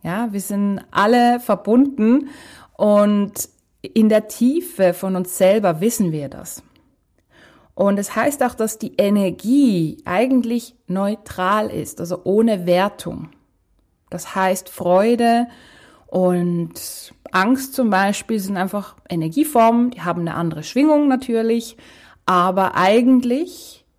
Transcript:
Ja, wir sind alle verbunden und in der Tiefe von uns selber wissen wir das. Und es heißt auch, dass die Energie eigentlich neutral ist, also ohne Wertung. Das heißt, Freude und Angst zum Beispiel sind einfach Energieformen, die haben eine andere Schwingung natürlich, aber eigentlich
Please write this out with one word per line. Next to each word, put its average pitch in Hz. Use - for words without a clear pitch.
Ja, 202
wir 196
sind 202
alle 240
verbunden 247
und 208
in 220
der 214
Tiefe 240
von 190
uns 180
selber 185
wissen 202
wir 143
das. -
Und 202
es 202
heißt 285
auch, 240
dass 220
die -
Energie 202
eigentlich 240
neutral 202
ist, -
also 170
ohne 196
Wertung. 180
Das -
heißt, 190
Freude 226
und 175
Angst 240
zum 240
Beispiel 202
sind 196
einfach 190
Energieformen, 233
die 196
haben 175
eine 165
andere 156
Schwingung 294
natürlich, 233
aber 185
eigentlich 247